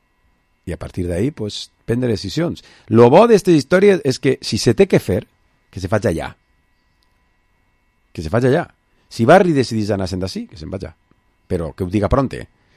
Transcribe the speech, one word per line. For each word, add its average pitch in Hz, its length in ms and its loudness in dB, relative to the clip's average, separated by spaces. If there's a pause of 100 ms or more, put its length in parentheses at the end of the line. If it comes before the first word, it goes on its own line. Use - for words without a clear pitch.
(680)
I 85 60 -8
a 80 60 -10
partir 87 300 -8
d'ahí, 95 220 -2
pues, - 400 -12 (140)
prendre 120 280 -4
decisions. 107 520 -6 (240)
Lo 117 220 8
bo 190 160 8
d'estes 185 300 4
històries 185 480 2
és 131 160 -2
que 131 220 0
si - 160 -6
se 117 160 2
té 196 120 4
que 165 140 2
fer, 98 220 -4 (480)
que 95 100 -14
se 90 80 -8
faig 107 220 -2
allà. 76 240 -8 (1800)
Que - 100 -14
se 78 80 -8
faig 123 200 -2
allà. 160 160 -2 (420)
Si - 160 -4
Barry 175 300 6
decidís 110 400 -2
anar-se'n 95 260 -6
d'ací, 196 300 -8
que - 80 -20
se'n 78 120 -14
vaja. 85 220 -12 (560)
Però 82 260 -6
que 98 100 -6
ho 87 60 -8
diga 101 200 -2
pronte, 123 340 -2 (320)